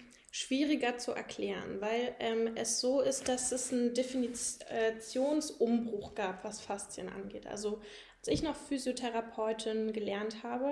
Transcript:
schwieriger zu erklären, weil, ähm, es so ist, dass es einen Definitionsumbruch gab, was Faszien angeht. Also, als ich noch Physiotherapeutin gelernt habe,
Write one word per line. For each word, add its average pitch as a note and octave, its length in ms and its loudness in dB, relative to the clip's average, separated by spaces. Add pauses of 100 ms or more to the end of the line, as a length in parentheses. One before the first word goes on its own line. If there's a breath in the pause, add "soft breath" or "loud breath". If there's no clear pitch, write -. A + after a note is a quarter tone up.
(300 loud breath)
schwieriger C4 680 2
zu - 140 -2
erklären, G3 680 -4
weil, A#3 400 0
ähm, A3+ 340 2
es A3+ 260 0
so C4 200 4
ist, - 280 2
dass B3+ 220 0
es B3+ 220 -2
einen A#3+ 220 4
Definitionsumbruch A#3 2250 2
gab, F#3+ 300 -2
was G#3+ 160 -6
Faszien - 480 -6
angeht. G3 380 -10
Also, G#3 340 -4 (380 loud breath)
als - 100 -6
ich D4 140 4
noch D4 140 0
Physiotherapeutin A3+ 1400 0
gelernt G#3+ 500 -2
habe, B3 280 0